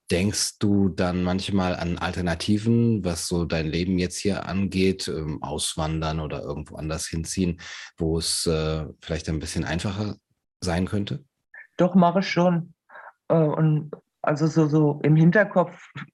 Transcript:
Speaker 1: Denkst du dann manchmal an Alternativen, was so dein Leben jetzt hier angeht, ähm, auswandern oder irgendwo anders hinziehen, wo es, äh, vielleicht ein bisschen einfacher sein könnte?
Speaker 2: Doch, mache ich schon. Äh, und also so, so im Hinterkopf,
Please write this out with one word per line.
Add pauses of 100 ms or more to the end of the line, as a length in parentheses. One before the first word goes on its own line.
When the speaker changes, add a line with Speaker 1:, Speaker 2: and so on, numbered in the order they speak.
(100)
Speaker 1:
Denkst
du
dann
manchmal
an
Alternativen,
was
so
dein
Leben
jetzt
hier
angeht,
ähm,
auswandern
oder
irgendwo
anders
hinziehen, (360)
wo
es,
äh, (140)
vielleicht
ein
bisschen
einfacher (440)
sein
könnte? (520)
Speaker 2:
Doch,
mache
ich
schon. (540)
Äh,
und (300)
also
so,
so
im
Hinterkopf, (220)